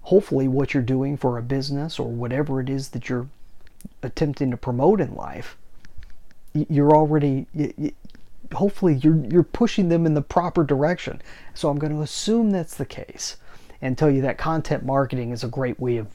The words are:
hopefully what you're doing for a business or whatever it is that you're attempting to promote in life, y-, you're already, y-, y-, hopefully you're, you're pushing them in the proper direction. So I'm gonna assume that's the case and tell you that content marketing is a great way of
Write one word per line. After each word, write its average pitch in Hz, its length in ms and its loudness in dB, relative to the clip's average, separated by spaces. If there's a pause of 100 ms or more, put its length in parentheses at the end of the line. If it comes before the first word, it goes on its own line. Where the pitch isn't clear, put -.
hopefully 147 440 4
what 131 280 0
you're 139 80 2
doing 131 340 0
for 120 220 0
a 117 40 -6
business 139 560 -4
or 123 80 -2
whatever 127 540 -2
it 127 80 -4
is 135 220 -4
that - 180 -8
you're 127 200 -4 (760)
attempting 139 500 -2
to 120 40 -2
promote 139 440 2
in - 140 -2
life, - 420 -10 (960)
y-, 151 140 2
you're 147 260 6
already, 147 580 4
y-, 151 240 -2
y-, - 160 -4 (640)
hopefully 190 420 2
you're, 156 300 6
you're 170 160 6
pushing 202 460 2
them 165 180 4
in 156 80 4
the 147 80 2
proper 175 400 2
direction. 147 580 0 (340)
So - 140 -2
I'm 143 100 0
gonna 151 240 -2
assume 220 480 2
that's 180 260 -2
the 139 100 -4
case - 520 -12 (420)
and 131 180 -2
tell 151 120 6
you 135 120 4
that 131 160 -2
content 151 460 -2
marketing 131 480 0
is 113 100 -6
a 117 60 -4
great 127 320 -4
way 123 160 0
of 107 180 -4